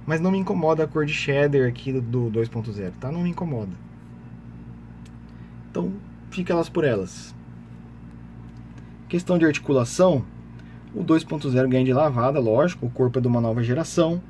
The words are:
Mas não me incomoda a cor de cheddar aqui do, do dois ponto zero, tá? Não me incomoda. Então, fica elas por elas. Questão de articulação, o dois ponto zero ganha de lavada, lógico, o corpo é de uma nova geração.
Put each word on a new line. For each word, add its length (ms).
Mas 160
não 120
me 80
incomoda 440
a 40
cor 180
de 80
cheddar 540
aqui 260
do, 80
do 300
dois 180
ponto 220
zero, 280
tá? 120
Não 100
me 80
incomoda. 420
Então, 240
fica 220
elas 140
por 160
elas. 520
Questão 300
de 80
articulação, 760
o 80
dois 200
ponto 280
zero 180
ganha 160
de 80
lavada, 460
lógico, 480
o 20
corpo 300
é 20
de 60
uma 120
nova 220
geração. 680